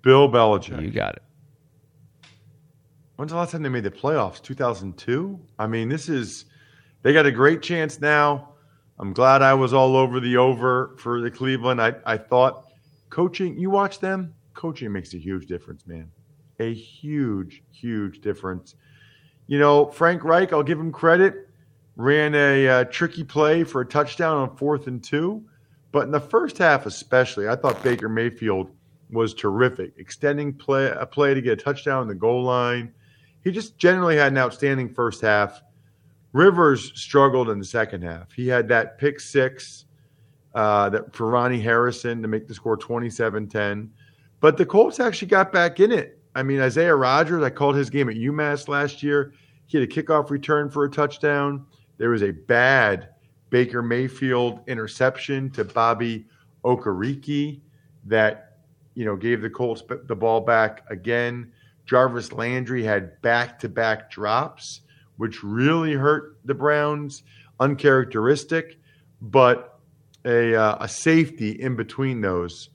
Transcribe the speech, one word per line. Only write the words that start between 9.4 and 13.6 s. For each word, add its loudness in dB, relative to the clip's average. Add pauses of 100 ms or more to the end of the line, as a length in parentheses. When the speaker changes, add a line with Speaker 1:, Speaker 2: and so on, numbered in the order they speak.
Speaker 1:
I 6
was 0
all 4
over 2
the 0
over 0
for -6
the -6
Cleveland. -2
I, 0 (100)
I -2
thought 2 (440)
coaching, -4
you -4